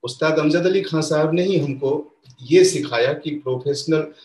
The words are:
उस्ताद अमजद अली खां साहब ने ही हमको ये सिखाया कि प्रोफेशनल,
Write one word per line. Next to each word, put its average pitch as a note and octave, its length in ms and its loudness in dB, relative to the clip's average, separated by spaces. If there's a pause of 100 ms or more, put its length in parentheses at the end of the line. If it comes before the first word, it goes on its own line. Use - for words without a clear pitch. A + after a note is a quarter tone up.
उस्ताद D#3 360 -2
अमजद D#3+ 280 2
अली F#3+ 160 2
खां D#3 200 -2
साहब D#3 300 0
ने F3+ 100 2
ही F#3 160 0
हमको C#3 640 -4 (220)
ये E3 220 6
सिखाया B2+ 480 0
कि D3+ 180 -8
प्रोफेशनल, C#3+ 840 -2 (120)